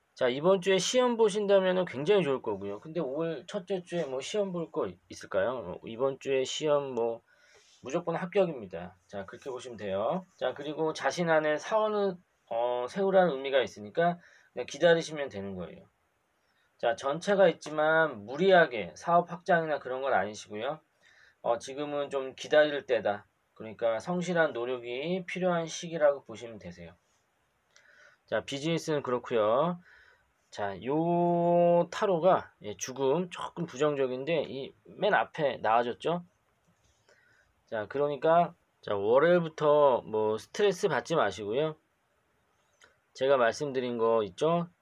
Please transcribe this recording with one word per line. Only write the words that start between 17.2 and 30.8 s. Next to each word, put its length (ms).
있지만 800
무리하게 720
사업 360
확장이나 480
그런 220
건 120
아니시고요. 640
어, 160
지금은 520
좀 260
기다릴 500
때다. 400
그러니까 440
성실한 540
노력이 720
필요한 400
시기라고 600
보시면 340
되세요. 340
자, 160
비즈니스는 580
그렇고요. 800
자, 340